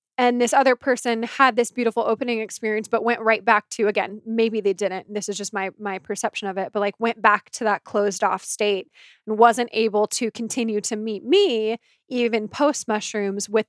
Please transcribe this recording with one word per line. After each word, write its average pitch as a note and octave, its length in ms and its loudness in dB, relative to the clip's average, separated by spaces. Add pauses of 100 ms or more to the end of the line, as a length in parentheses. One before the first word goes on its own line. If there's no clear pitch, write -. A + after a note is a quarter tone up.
(180)
and B3 220 4
this A#3+ 120 2
other C4 240 6
person A#3+ 460 -2
had B3 340 2
this A#3+ 140 2
beautiful A#3 360 -2
opening A3+ 340 0
experience, G#3+ 480 -4
but A3 140 0
went A3 200 0
right A3 200 2
back G#3+ 280 2
to, G#3 180 0
again, G3+ 380 -2
maybe A3+ 340 0
they G3 140 0
didn't, F#3 380 -6
this G#3 180 -6
is F#3 80 -6
just G3+ 160 -8
my, F#3+ 240 -4
my G3+ 200 -8
perception G#3 500 -6
of F#3+ 100 -6
it, F#3+ 160 -4
but, G#3 60 -2
like, G3+ 180 -2
went A3+ 240 -2
back G#3 280 4
to - 140 -8
that G#3 200 -2
closed G3+ 380 -2
off F#3+ 220 -2
state G#3 440 -2 (380)
and G#3+ 120 -4
wasn't A#3 340 4
able G#3+ 360 2
to A3+ 220 -4
continue A3+ 520 -4
to G#3+ 140 -6
meet G#3+ 280 -6
me, A#3 540 2 (300)
even A#3 400 0
post C#4+ 380 0
mushrooms, G#3 640 -4
with G#3+ 200 2